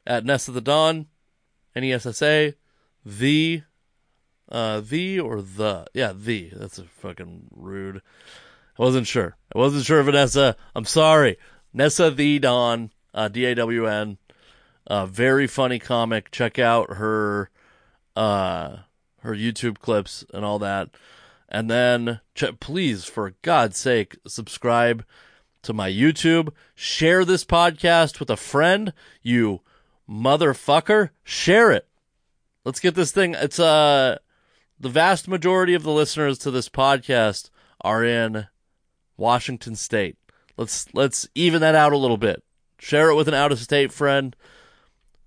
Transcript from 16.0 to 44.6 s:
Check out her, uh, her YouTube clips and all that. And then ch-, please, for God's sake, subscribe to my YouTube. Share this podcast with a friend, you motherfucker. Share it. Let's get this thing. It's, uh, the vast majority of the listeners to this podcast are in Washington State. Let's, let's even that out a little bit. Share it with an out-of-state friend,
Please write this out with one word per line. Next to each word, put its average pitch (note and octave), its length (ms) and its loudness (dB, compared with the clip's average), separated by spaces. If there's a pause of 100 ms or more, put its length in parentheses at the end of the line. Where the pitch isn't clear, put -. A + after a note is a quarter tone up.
Check A#2+ 280 -4
out A#2 360 2
her, G#2 560 -4 (640)
uh, F#2 640 -2 (400)
her A2 160 -10
YouTube A2 460 -6
clips G#2 520 -4
and G#2 140 -8
all G#2 140 -2
that. G2 280 -4 (580)
And A2+ 240 -6
then A#2+ 500 0 (140)
ch-, A2+ 240 -6
please, C#3 460 -4
for G2 380 -8
God's B2+ 340 0
sake, A#2+ 400 -2 (100)
subscribe A#2 800 -2 (580)
to A#2 100 -8
my G2 180 -4
YouTube. D#3 640 2 (240)
Share F3+ 480 2
this F3 200 0
podcast E3+ 760 2
with C3+ 100 -4
a A2 60 -2
friend, F3+ 560 0 (280)
you A#2 420 0 (460)
motherfucker. D3 1000 2 (140)
Share G#3+ 480 4
it. - 160 -2 (760)
Let's - 140 -8
get F3 160 0
this F3 160 0
thing. F#3 240 0
It's, - 240 -4
uh, D3 600 4 (600)
the C3+ 100 -8
vast E3 380 2
majority F3+ 480 0
of D#3+ 80 -2
the D3+ 80 -4
listeners D3+ 480 0
to C#3 140 -6
this B2 160 -4
podcast C3 840 0 (300)
are A2 240 -2
in A2+ 420 -2 (720)
Washington A#2 580 -2
State. G2 440 -6 (380)
Let's, - 380 -8
let's - 400 -2
even E3 280 2
that D#3 120 4
out D3 180 6
a C#3+ 60 4
little A#2+ 200 0
bit. G#2 260 -2 (340)
Share D#3 320 4
it D3 60 4
with D#3 100 2
an D#3 80 0
out-of-state C#3 580 0
friend, C#3 440 -2 (920)